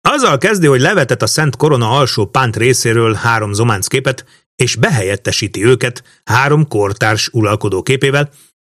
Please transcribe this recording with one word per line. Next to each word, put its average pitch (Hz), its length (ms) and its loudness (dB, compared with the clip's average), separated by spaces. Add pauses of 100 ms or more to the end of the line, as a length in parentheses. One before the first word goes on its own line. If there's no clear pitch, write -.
Azzal 220 380 0
kezdi, 190 280 0
hogy 131 140 4
levetett 147 420 0
a 110 40 0
Szent 151 300 -2
Korona 123 340 0
alsó 120 360 0
pánt 123 300 0
részéről 117 580 0
három 107 380 -2
zománc 107 340 -2
képet, 131 380 -4 (320)
és 123 200 -2
behelyettesíti 101 880 -2
őket 123 400 0 (200)
három 143 440 2
kortárs 107 600 -2
uralkodó 104 540 -2
képével. 139 480 0 (460)